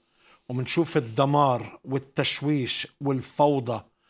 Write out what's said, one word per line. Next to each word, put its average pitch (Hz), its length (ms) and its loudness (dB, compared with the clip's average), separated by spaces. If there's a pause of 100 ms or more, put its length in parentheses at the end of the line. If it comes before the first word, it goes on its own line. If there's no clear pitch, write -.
(480)
ومنشوف 131 480 0
الدمار 135 880 0
والتشويش 139 1000 -2 (140)
والفوضى، 135 840 0 (280)